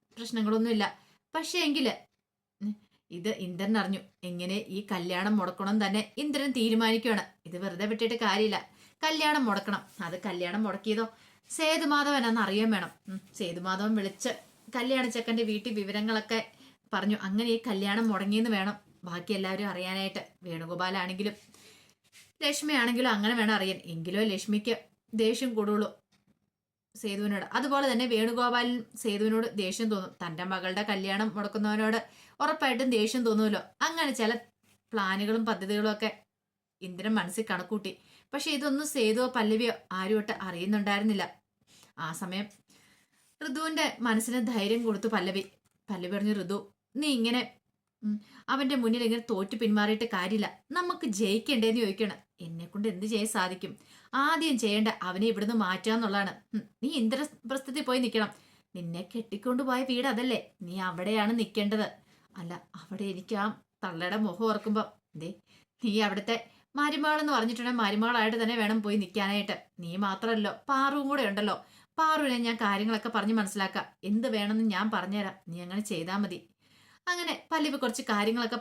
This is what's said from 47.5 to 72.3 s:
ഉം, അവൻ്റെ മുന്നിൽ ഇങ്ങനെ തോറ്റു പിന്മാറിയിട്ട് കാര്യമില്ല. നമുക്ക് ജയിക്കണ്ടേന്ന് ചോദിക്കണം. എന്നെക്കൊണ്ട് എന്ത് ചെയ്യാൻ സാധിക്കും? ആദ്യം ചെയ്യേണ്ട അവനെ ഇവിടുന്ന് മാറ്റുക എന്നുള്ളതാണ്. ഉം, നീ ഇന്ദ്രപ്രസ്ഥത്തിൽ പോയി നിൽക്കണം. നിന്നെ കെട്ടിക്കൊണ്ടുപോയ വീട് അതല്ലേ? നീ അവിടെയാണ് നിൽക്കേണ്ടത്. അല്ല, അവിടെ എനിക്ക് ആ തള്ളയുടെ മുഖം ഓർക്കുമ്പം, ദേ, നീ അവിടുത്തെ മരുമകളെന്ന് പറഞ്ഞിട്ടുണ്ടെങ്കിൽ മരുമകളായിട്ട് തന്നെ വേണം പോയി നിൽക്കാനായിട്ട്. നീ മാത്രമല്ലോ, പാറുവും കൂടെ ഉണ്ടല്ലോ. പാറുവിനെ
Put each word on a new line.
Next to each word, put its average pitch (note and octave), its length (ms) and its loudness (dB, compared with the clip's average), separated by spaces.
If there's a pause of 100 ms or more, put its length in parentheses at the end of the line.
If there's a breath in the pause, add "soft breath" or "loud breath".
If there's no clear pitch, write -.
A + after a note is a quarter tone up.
ഉം, G#3 180 -2 (280 loud breath)
അവൻ്റെ C4+ 280 2
മുന്നിൽ A#3+ 280 2
ഇങ്ങനെ A3+ 260 2
തോറ്റു G3 260 -2
പിന്മാറിയിട്ട് G#3+ 480 2
കാര്യമില്ല. G3+ 540 -2 (140)
നമുക്ക് F4 340 0
ജയിക്കണ്ടേന്ന് A3 760 2
ചോദിക്കണം. G3+ 380 -2 (220)
എന്നെക്കൊണ്ട് E3+ 480 -6
എന്ത് F#3+ 180 -4
ചെയ്യാൻ G#3+ 200 0
സാധിക്കും? F#3 520 -4 (360 loud breath)
ആദ്യം D4 440 2
ചെയ്യേണ്ട G#3+ 300 2 (140)
അവനെ F#3 240 0
ഇവിടുന്ന് G#3 280 0
മാറ്റുക F#3+ 380 2
എന്നുള്ളതാണ്. G3+ 480 0 (140)
ഉം, G#3+ 80 -2 (200)
നീ B3 60 0
ഇന്ദ്രപ്രസ്ഥത്തിൽ C4+ 920 -2
പോയി B3+ 160 2
നിൽക്കണം. A3 320 2 (440 loud breath)
നിന്നെ E3+ 420 -8
കെട്ടിക്കൊണ്ടുപോയ B3+ 680 -2
വീട് B3+ 240 0
അതല്ലേ? B3 420 0 (120)
നീ F3+ 180 -6
അവിടെയാണ് G#3 580 0
നിൽക്കേണ്ടത്. G#3+ 480 0 (500 soft breath)
അല്ല, E3+ 160 -10 (240)
അവിടെ G3 280 -10
എനിക്ക് G3 320 -6
ആ G3+ 100 0 (380)
തള്ളയുടെ F3+ 320 -2
മുഖം G#3+ 280 0
ഓർക്കുമ്പം, G#3+ 400 0 (320)
ദേ, D#3+ 180 -10 (500 soft breath)
നീ A3 160 2
അവിടുത്തെ G#3 500 -2 (260 loud breath)
മരുമകളെന്ന് D4+ 560 2
പറഞ്ഞിട്ടുണ്ടെങ്കിൽ A#3+ 500 0
മരുമകളായിട്ട് A3 600 2
തന്നെ A3+ 140 2
വേണം A3 260 2
പോയി G#3 140 0
നിൽക്കാനായിട്ട്. G3+ 680 -2 (160)
നീ E3+ 160 -8
മാത്രമല്ലോ, G#3 580 0 (140)
പാറുവും C#4 400 2
കൂടെ C#4+ 140 2
ഉണ്ടല്ലോ. G3+ 340 0 (420 loud breath)
പാറുവിനെ D#4 400 4